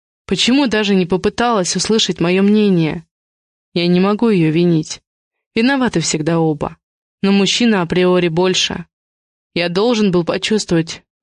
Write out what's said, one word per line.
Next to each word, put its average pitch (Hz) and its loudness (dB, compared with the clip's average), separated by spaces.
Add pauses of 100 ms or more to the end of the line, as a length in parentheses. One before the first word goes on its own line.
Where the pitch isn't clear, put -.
(260)
Почему 254 0
даже 208 0
не 185 2
попыталась 202 -2
услышать 202 -2
мое 180 0
мнение? 190 0 (680)
Я 175 0
не 180 2
могу 208 2
ее 170 2
винить. 165 0 (540)
Виноваты 247 0
всегда 160 -2
оба. 156 -2 (440)
Но 196 0
мужчина 196 2
априори 180 2
больше. 175 -2 (680)
Я 175 -2
должен 208 0
был 175 0
почувствовать, 170 -2 (200)